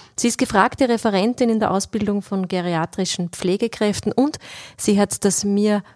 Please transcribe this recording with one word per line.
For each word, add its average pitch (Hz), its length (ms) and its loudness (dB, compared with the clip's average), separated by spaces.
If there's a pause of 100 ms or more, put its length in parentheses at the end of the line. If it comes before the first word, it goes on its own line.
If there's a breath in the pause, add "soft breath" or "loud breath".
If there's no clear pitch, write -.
(160 loud breath)
Sie - 140 0
ist - 100 -2
gefragte 240 500 2
Referentin 233 600 2
in 220 100 2
der 214 100 0
Ausbildung 202 540 -2
von 190 240 -4
geriatrischen 175 840 -2
Pflegekräften 208 840 -2
und 285 280 0 (380 loud breath)
sie 202 220 2
hat - 240 0
das 196 200 2
mir 202 400 2 (120 soft breath)